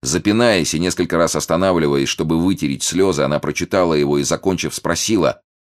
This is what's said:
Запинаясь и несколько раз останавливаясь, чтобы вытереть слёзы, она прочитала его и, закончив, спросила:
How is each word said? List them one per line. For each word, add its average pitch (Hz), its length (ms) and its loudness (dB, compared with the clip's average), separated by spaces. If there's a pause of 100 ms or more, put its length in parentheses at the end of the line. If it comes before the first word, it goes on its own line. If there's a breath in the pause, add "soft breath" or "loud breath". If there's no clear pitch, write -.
Запинаясь 95 720 2
и 78 40 0
несколько 87 380 -2
раз 82 180 2
останавливаясь, 78 720 0
чтобы 82 300 -2
вытереть 80 440 -2
слёзы, 87 400 0
она 71 160 0
прочитала 85 540 0
его 73 260 2
и, 71 40 0
закончив, 82 520 -2
спросила: 82 680 -2 (220)